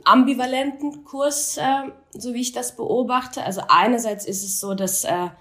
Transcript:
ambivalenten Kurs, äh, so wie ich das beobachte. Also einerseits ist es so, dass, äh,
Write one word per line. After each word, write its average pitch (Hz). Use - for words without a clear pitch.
ambivalenten 262
Kurs, 285
äh, 269
so 240
wie 240
ich 247
das 247
beobachte. 254
Also 190
einerseits 214
ist 196
es 196
so, 196
dass, 190
äh, 175